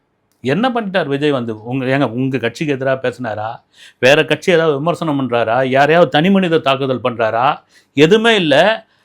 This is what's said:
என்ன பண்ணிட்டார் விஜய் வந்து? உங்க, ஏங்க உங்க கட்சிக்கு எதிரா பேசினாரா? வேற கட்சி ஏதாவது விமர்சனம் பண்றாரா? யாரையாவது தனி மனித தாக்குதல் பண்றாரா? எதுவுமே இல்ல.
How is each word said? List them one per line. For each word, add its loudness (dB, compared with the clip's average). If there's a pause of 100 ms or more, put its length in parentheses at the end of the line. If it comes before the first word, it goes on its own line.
(420)
என்ன 0
பண்ணிட்டார் -4
விஜய் -2
வந்து? -6
உங்க, -6
ஏங்க 0
உங்க -4
கட்சிக்கு -4
எதிரா -6
பேசினாரா? -6 (440)
வேற 4
கட்சி -2
ஏதாவது 2
விமர்சனம் -4
பண்றாரா? 0
யாரையாவது 4
தனி 2
மனித 2
தாக்குதல் -2
பண்றாரா? -2 (340)
எதுவுமே 4
இல்ல. 2 (200)